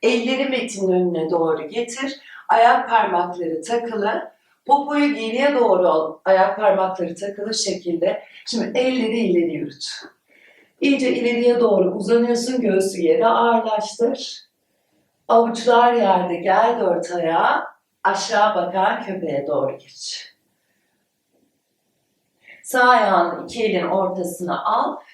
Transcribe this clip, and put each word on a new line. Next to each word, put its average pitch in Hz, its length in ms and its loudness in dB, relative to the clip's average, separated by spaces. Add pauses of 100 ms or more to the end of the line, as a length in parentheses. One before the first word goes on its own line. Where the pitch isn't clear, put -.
Elleri 247 460 0
metinin 220 440 -2
önüne 170 380 0
doğru 160 380 0
getir. 262 520 -8 (280)
Ayak 240 400 4
parmakları 180 760 -2
takılı. 226 680 -4 (360)
Popoyu 285 480 2
geriye 240 400 0
doğru 190 340 4
al. 156 360 0
Ayak 190 320 4
parmakları 190 580 0
takılı 208 400 -8
şekilde. 175 680 -2 (240)
Şimdi 226 320 -4
elleri 240 400 0
ileri 175 340 2
yürüt. 151 380 -10 (920)
İyice 269 340 0
ileriye 240 460 2
doğru 190 340 2
uzanıyorsun. 233 680 0
Göğsü 190 420 0
yere 165 240 2
ağırlaştır. 220 1200 0 (800)
Avuçlar 233 640 4
yerde. 185 440 0
Gel 208 440 2
dört 175 320 -2
ayağa. 160 520 0 (400)
Aşağı 208 500 0
bakan 185 480 -2
köpeğe 160 440 -6
doğru 135 320 -2
geç. - 560 -16 (2250)
Sağ 254 260 2
ayağını 196 560 2
iki 233 200 -4
elin 185 220 0
ortasına 180 800 -4
al. - 320 -2 (180)